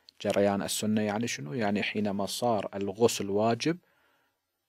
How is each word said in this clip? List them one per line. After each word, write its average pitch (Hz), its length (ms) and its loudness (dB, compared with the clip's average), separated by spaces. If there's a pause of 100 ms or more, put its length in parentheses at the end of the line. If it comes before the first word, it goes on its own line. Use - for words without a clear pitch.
(200)
جريان 101 420 2
السنة 107 400 0
يعني 107 260 -2
شنو؟ 143 240 -8
يعني 104 300 0
حينما 101 440 -2
صار 110 480 0
الغسل 101 560 0
واجب، 117 480 2 (920)